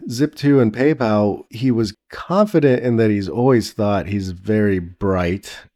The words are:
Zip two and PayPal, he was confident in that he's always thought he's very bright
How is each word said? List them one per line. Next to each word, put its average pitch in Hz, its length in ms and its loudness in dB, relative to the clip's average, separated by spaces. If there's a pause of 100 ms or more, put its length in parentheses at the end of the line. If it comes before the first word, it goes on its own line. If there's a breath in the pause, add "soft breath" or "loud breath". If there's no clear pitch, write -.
(100)
Zip 139 240 -2
two 143 260 2
and 113 120 2
PayPal, 110 760 0
he 123 200 -2
was 110 240 -2 (160)
confident 165 720 2
in 120 140 0
that 113 140 4
he's 101 180 -2
always 120 440 0
thought 101 340 -2
he's 95 240 -4
very 101 480 0
bright 90 800 -4 (180)